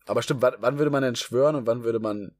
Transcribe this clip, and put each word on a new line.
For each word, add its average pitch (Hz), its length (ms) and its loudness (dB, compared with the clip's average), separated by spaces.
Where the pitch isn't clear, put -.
aber 113 140 0
stimmt, 123 220 -2
wann, 123 160 4
wann 131 200 0
würde 147 120 2
man 139 140 2
denn 123 100 0
schwören 135 400 2
und 120 140 -2
wann 117 160 -2
würde 113 160 0
man 104 400 -6